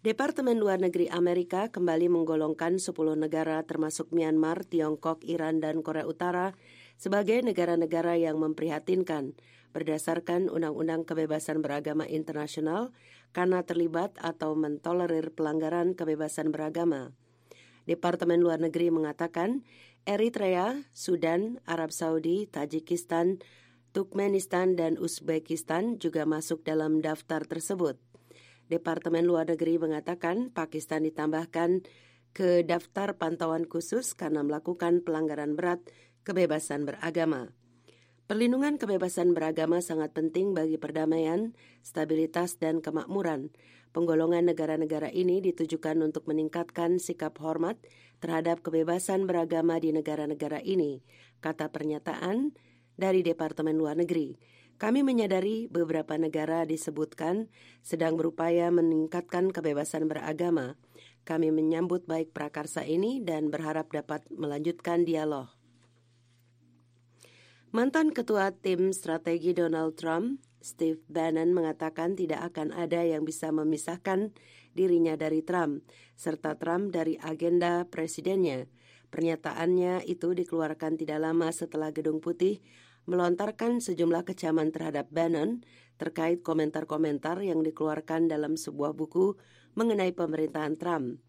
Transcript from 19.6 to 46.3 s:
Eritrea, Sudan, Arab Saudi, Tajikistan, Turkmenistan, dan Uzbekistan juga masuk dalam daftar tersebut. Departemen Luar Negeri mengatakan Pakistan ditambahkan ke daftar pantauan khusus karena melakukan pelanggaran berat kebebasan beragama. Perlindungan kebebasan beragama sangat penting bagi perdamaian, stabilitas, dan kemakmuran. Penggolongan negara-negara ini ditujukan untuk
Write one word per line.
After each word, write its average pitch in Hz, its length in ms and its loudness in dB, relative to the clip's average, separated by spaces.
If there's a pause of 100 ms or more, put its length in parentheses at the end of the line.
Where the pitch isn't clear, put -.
Eritrea, 208 720 2 (160)
Sudan, 180 720 0
Arab 165 240 -2
Saudi, 165 560 0
Tajikistan, 165 960 -2 (480)
Turkmenistan, 185 880 0
dan 165 160 2
Uzbekistan 165 1040 -4
juga 160 240 0
masuk 156 400 -2
dalam 156 400 2
daftar 156 400 -4
tersebut. 165 560 -2 (680)
Departemen 165 560 0
Luar 165 240 2
Negeri 165 320 2
mengatakan 170 720 -2
Pakistan 156 480 -4
ditambahkan 165 800 0 (480)
ke 175 320 4
daftar 175 560 -2
pantauan 165 480 -2
khusus 208 480 -4
karena 151 320 -2
melakukan 175 560 0
pelanggaran 151 560 0
berat 175 240 0 (400)
kebebasan 156 640 0
beragama. 156 640 0 (800)
Perlindungan 254 480 2
kebebasan 180 560 2
beragama 160 480 2
sangat 156 320 -4
penting 180 400 0
bagi 160 240 0
perdamaian, 160 720 0 (320)
stabilitas, 160 800 -2
dan 160 160 0
kemakmuran. 160 720 -4 (400)
Penggolongan 165 560 2
negara-negara 156 640 0
ini 180 320 2
ditujukan 160 560 0
untuk 156 320 0